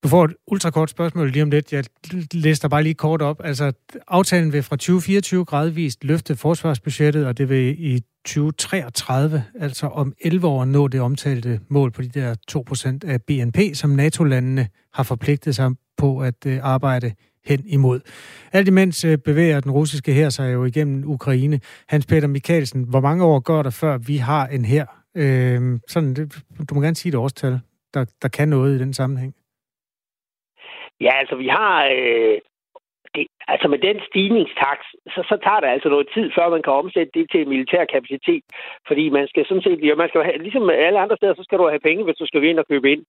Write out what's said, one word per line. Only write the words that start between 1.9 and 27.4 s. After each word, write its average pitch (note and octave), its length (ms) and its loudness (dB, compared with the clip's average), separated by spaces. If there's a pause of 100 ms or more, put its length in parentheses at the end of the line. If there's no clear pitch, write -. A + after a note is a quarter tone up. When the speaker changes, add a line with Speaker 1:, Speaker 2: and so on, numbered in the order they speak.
Speaker 1:
læser D#3 340 0
bare D3 140 2
lige D#3 120 0
kort D#3 280 -2
op. D3 220 -4
Altså, C#3+ 280 -2 (360)
aftalen F3+ 440 2
vil C#3+ 100 0
fra - 140 -6
tyve F3+ 240 0
fireogtyve F#3+ 440 0
gradvist D#3 600 -4
løfte D3+ 320 -2
forsvarsbudgettet, D3 880 0
og B2 120 -4
det C3+ 100 0
vil C3 300 2
i C3 220 -2 (240)
tyve D3+ 280 -2
treogtredive, C#3+ 920 -2 (180)
altså C#3+ 260 -6
om C#3 340 -4
elleve F3 260 0
år, C3+ 180 2
nå C#3 240 4
det B2+ 120 -2
omtalte B2 600 -2 (100)
mål C#3 220 2
på B2+ 100 -10
de B2+ 60 -6
der A#2+ 260 -4 (140)
to B2+ 200 -4
procent C3+ 360 -4
af C3+ 220 -2
B - 40 -6
N A#2+ 220 0
P, D#3+ 60 0 (160)
som C#3+ 160 0
nato-landene C3+ 760 2 (280)
har C3+ 80 -2
forpligtet C3+ 520 -2
sig C3 160 0 (280)
på C#3 220 0
at, B2+ 260 -4
øh, C3 160 -2
arbejde C3 520 -2 (320)
hen C#3 200 0
imod. C3 340 2 (520)
Alt F#3+ 160 4
imens, F#3+ 360 4
øh, D#3+ 140 4
bevæger D3+ 420 2
den C3+ 100 -4
russiske C#3+ 420 0
hær D3 160 4
sig B2+ 260 -2
jo B2 100 0
igennem C#3 460 -2
Ukraine. C#3 500 0 (280)
Hans D3+ 180 0
Peter D3+ 220 2
Michaelsen, C#3 640 -2
hvor C3 100 2
mange D#3+ 240 2
år D3+ 160 6
går D#3 220 0
der, C3 180 -4
før D3 180 0
vi B2+ 180 -4
har C3+ 300 0
en B2+ 180 -4
hær? C#3 400 -2 (120)
Øhm, B2+ 720 0
sådan, D3 260 -2
det, D3 300 -10 (260)
du D3 40 -6
må C#3+ 60 2
gerne D#3 140 0
sige F3 160 -4
et C#3 80 0
årstal, B2+ 420 -2 (340)